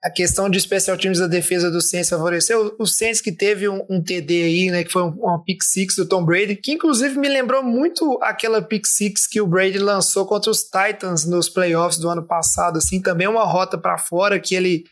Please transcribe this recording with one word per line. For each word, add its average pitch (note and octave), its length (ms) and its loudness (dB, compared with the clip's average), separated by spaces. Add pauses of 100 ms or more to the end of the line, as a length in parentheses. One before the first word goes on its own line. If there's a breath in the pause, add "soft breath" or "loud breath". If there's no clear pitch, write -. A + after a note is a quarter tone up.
a F3 80 0
questão F#3 380 0
de F#3+ 120 2
special F#3+ 340 0
teams F#3 240 0
da F#3 80 2
defesa F3 420 0
do E3+ 120 0
Saints F3 280 -2
favoreceu. F3 680 0
O A3+ 60 0
Saints A3 340 0
que G#3 140 -4
teve G3+ 340 0
um, G3 220 -4
um F#3 120 0
T F3 200 -4
D E3+ 220 0
aí, F3 280 2
né, F3 120 0
que E3+ 80 -8
foi F#3 100 2
um, F3 80 0
uma E3+ 340 -2
pick F#3 180 -4
six F#3+ 340 0
do F3+ 120 0
Tom F#3 160 2
Brady, F#3 320 2
que - 160 -6
inclusive C#4+ 460 0
me C#4+ 100 0
lembrou C4+ 360 0
muito C4+ 580 0
aquela A3 400 0
pick G#3+ 240 -4
six - 420 0
que G#3+ 140 0
o G#3 60 0
Brady F#3+ 320 2
lançou G3 460 0
contra G#3 240 0
os G#3+ 140 2
Titans F#3+ 600 -2
nos F3 240 0
playoffs E3+ 500 0
do D#3+ 80 -2
ano E3+ 180 -2
passado, E3+ 520 0
assim, F#3 240 0
também F#3 260 0
uma A3 160 2
rota F#3 340 0
pra E3+ 200 -4
fora F#3+ 420 0
que - 160 -4
ele F#3 360 0